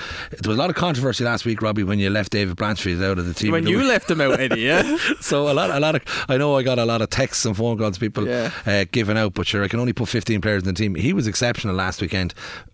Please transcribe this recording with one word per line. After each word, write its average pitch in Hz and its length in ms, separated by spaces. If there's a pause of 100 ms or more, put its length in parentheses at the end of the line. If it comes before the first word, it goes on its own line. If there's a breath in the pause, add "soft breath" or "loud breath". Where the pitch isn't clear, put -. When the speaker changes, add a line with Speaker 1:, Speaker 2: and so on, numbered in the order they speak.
(320 loud breath)
Speaker 1:
there - 180
was 110 80
a - 20
lot 175 120
of - 40
controversy 131 480
last 117 220
week, 113 160
Robbie, 107 220
when 101 160
you 98 120
left 104 200
David 98 260
Blanchfield 95 460
out 95 160
of 87 80
the 85 60
team - 180
Speaker 2:
When 165 100
Speaker 1:
of 165 40
the 165 60
Speaker 2:
you 196 80
Speaker 1:
week. 269 80
Speaker 2:
left 226 240
him 160 100
out, 131 180
Eddie, 120 220
yeah? 185 360 (120)
Speaker 1:
<laughs> - 120
So 147 300
a - 20
lot, 160 180
a 139 80
lot 151 160
of, - 80 (240 loud breath)
I 131 100
know 143 200
I 131 60
got 127 160
a 117 60
lot 117 160
of 107 100
texts - 340
and 107 120
phone 113 200
calls, 107 220
people, 107 280
Speaker 2:
Yeah. 120 240 (140)
Speaker 1:
uh, 101 260
giving 107 260
out, 107 180
but 92 120
sure, 101 160
I 98 40
can 113 120
only 123 140
put 120 160
fifteen 107 320
players 104 220
in 92 40
the 95 60
team. 98 220
He 110 180
was 160 140
exceptional 107 480
last 95 260
weekend, 90 320 (400 loud breath)